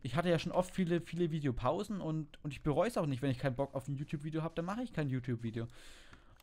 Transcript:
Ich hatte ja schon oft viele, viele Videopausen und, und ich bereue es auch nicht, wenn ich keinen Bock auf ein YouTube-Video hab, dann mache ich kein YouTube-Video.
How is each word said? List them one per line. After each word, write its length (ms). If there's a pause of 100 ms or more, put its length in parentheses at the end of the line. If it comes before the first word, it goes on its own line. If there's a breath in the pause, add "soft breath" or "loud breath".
Ich 120
hatte 140
ja 80
schon 140
oft 220
viele, 280
viele 300
Videopausen 680
und, 440
und 80
ich 100
bereue 260
es 100
auch 100
nicht, 160
wenn 80
ich 80
keinen 160
Bock 180
auf 140
ein 80
YouTube-Video 480
hab, 120
dann 100
mache 180
ich 100
kein 160
YouTube-Video. 580 (760 loud breath)